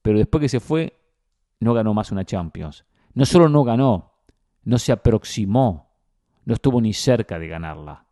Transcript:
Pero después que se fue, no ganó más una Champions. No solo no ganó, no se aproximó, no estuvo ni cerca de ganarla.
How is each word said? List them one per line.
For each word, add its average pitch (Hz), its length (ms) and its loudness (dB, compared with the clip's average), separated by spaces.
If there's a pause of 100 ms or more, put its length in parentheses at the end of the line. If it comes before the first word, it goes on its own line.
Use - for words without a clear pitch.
Pero 107 160 0
después 147 240 2
que 147 80 0
se 123 120 -2
fue, - 380 -6 (600)
no 117 140 2
ganó 110 180 0
más 104 180 -2
una 95 140 -6
Champions. 82 640 -10 (260)
No 143 140 2
solo 170 240 6
no 147 140 4
ganó, 120 500 0 (500)
no 117 140 0
se 131 140 -2
aproximó, 110 1000 -2 (560)
no 113 80 -2
estuvo 123 260 0
ni 110 140 0
cerca 113 440 -2
de 82 100 -10
ganarla. 78 640 -14